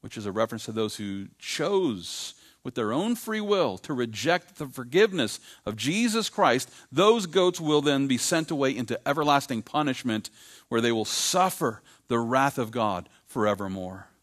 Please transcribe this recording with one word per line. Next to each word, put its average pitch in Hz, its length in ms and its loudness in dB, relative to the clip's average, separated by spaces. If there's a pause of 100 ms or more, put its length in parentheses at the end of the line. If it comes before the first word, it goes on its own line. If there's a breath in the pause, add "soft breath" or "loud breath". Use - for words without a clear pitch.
which - 160 -12
is 107 80 -8
a 101 60 -6
reference 110 340 -2
to 117 60 -10
those 110 240 -2
who 98 320 -8 (100)
chose 156 960 -2 (300 soft breath)
with 127 100 -10
their 110 180 -2
own 202 240 0
free 214 240 -6
will 190 380 0
to - 160 -8
reject 123 640 -2
the 151 80 -8
forgiveness 135 720 0 (240 loud breath)
of 107 140 -6
Jesus 208 500 0
Christ, 131 440 2 (200 loud breath)
those 196 360 4
goats 180 340 2
will 151 200 2
then 139 260 2
be 131 100 2
sent 160 320 0
away 135 260 0
into 117 320 -6
everlasting 143 540 2
punishment 127 680 -2 (380 loud breath)
where 113 120 2
they 117 100 4
will 110 140 0
suffer 180 760 0 (260 soft breath)
the 117 120 2
wrath 131 380 2
of 117 140 -4
God 104 360 -2 (200 soft breath)
forevermore. 95 800 -2 (160)